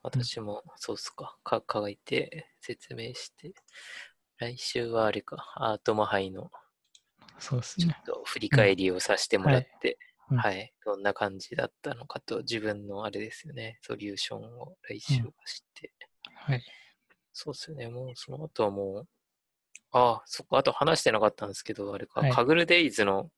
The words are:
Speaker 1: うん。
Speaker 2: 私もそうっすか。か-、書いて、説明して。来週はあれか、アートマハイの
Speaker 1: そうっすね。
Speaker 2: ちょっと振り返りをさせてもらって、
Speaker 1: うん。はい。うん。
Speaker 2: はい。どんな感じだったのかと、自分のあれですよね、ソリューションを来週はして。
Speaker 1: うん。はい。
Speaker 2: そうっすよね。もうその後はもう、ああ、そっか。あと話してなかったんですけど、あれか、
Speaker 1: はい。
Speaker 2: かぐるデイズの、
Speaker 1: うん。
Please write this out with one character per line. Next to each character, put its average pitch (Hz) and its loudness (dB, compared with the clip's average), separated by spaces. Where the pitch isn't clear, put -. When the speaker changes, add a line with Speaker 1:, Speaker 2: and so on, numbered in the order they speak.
Speaker 1:
う - -8
ん。 - -8
Speaker 2:
私 117 -6
も 107 -8
そ - -8
う - -4
っ - -12
す - -10
か。 - -14
か-、 110 0
書 104 -2
い 101 -8
て、 143 -4
説 - -12
明 120 -10
し - -14
て。 170 -18
来 120 -6
週 120 -2
は 113 4
あ 104 4
れ 104 -2
か、 - -14
ア 110 0
ー - -10
ト 113 2
マ 107 4
ハ 101 2
イ 95 -2
の - -12
Speaker 1:
そ - -4
う - 0
っ - -4
す - -10
ね。 170 2
Speaker 2:
ち - -10
ょ - -2
っ - -4
と - -12
振 - -8
り - -4
返 101 8
り 92 2
を 90 -2
さ 98 2
せ - -2
て 104 2
も 95 4
ら 131 8
っ 131 -2
て、 - 0
Speaker 1:
う 139 4
ん。 - 4
は 110 2
い。 - -2
う - -4
ん。 - -6
Speaker 2:
は 101 -6
い。 - -16
ど 101 -2
ん 98 -12
な 101 2
感 98 -2
じ - -12
だ 123 0
っ - -8
た 143 -6
の 120 -12
か - -10
と、 - -6
自 117 -4
分 104 -4
の 101 -8
あ 104 -2
れ 101 -6
で 107 -8
す - -16
よ 143 -14
ね、 113 -10
ソ - -8
リ 104 -8
ュ 101 -8
ー 98 -10
シ - -6
ョ 110 -8
ン 117 -14
を 175 -18
来 107 -10
週 131 0
は - -8
し - -12
て。 - -20
Speaker 1:
う 143 -2
ん。 - 2
は - 0
い。 123 -8
Speaker 2:
そ - -12
う - -10
っ - -10
す - -14
よ 151 -12
ね。 117 -10
も 123 -10
う 127 -14
そ - -14
の 135 -10
後 151 -4
は 104 2
も 98 -6
う、 175 -18
あ 123 8
あ、 - -6
そ - -10
っ - -16
か。 127 4
あ 135 6
と 135 4
話 156 4
し - -6
て 120 6
な 110 4
か 107 6
っ - 2
た 107 -8
ん 101 -8
で 98 -10
す - -12
け 113 -8
ど、 101 -6
あ 101 -6
れ 95 -8
か、 - -2
Speaker 1:
は 143 6
い。 127 6
Speaker 2:
か 120 6
ぐ 147 6
る 170 4
デ 170 8
イ 147 4
ズ 107 4
の、 98 4
Speaker 1:
う - -6
ん。 165 -12